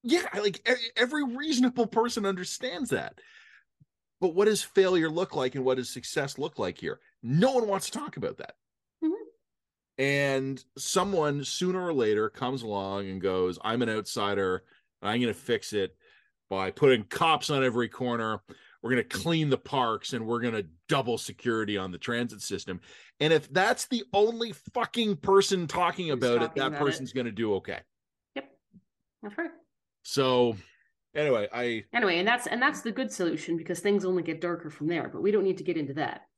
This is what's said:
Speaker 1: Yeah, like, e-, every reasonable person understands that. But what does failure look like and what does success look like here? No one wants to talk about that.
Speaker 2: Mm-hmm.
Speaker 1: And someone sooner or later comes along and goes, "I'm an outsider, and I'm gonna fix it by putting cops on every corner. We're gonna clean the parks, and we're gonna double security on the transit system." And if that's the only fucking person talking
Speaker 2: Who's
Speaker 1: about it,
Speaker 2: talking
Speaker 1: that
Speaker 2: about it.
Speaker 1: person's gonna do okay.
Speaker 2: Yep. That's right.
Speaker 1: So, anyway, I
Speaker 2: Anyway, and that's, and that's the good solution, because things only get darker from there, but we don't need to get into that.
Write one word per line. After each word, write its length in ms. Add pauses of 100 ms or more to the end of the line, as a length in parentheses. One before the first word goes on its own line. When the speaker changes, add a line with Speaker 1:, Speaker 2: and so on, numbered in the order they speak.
Speaker 1:
Yeah, 220 (100)
like, 300
e-, 300
every 260
reasonable 640
person 380
understands 640
that. 300 (1000)
But 160
what 100
does 160
failure 480
look 240
like 220
and 80
what 140
does 120
success 480
look 220
like 180
here? 220 (220)
No 320
one 160
wants 200
to 80
talk 200
about 220
that. 160 (460)
Speaker 2:
Mm-hmm. 220 (760)
Speaker 1:
And 680 (140)
someone 680
sooner 400
or 80
later 360
comes 340
along 440
and 140
goes, 420
"I'm 180
an 80
outsider, 760 (380)
and 80
I'm 120
gonna 120
fix 380
it 240 (540)
by 220
putting 320
cops 460
on 140
every 260
corner. 520 (400)
We're 80
gonna 140
clean 460
the 80
parks, 560
and 140
we're 140
gonna 220 (260)
double 280
security 600
on 140
the 60
transit 440
system." 400 (400)
And 100
if 220
that's 320
the 180 (100)
only 380 (220)
fucking 440
person 500
talking 400
Speaker 2:
Who's 80
Speaker 1:
about 200
it, 40
Speaker 2:
talking 220
Speaker 1:
that 60
Speaker 2:
about 140
it. 40
Speaker 1:
person's 280
gonna 180
do 240
okay. 240 (560)
Speaker 2:
Yep. 140 (720)
That's 160
right. 140 (500)
Speaker 1:
So, 560 (580)
anyway, 380
I 400
Speaker 2:
Anyway, 260
and 80
that's, 200
and 140
that's 200
the 100
good 200
solution, 460
because 220
things 240
only 200
get 180
darker 280
from 180
there, 200
but 140
we 100
don't 140
need 140
to 40
get 140
into 160
that. 300 (140)